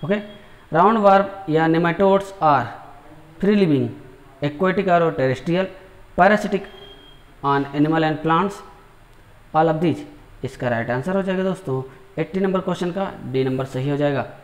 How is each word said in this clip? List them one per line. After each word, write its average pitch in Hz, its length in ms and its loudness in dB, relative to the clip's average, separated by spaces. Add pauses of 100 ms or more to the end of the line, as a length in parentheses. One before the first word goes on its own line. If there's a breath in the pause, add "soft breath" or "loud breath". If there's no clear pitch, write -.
ओके, 185 100 0 (560 loud breath)
राउंडवर्म 196 800 4
या 160 140 4
nematodes 175 640 2 (120)
are 139 220 4 (760)
free 202 160 2
living, 151 320 2 (560)
aquatic 185 460 -2
और 170 300 4
terrestrial, 170 460 -2 (520)
parasitic 202 460 2 (800)
on 139 220 0 (100)
animal 156 280 2
and 156 200 -2
plants, 170 320 0 (1000)
all 160 180 2
of 156 100 -2
these। 160 160 0 (440)
इसका 127 260 -6
राइट 117 220 -4
आंसर 135 240 -4
हो 196 80 0
जाएगा 185 200 -2
दोस्तों 135 380 -4 (380 loud breath)
एट्टी 160 200 -4
नंबर 190 220 0
क्वेश्चन 180 300 -4
का 196 200 -6 (200)
डी 131 120 0
नंबर 131 220 -2
सही 131 240 -6
हो 143 80 -2
जाएगा। 139 280 -2 (180)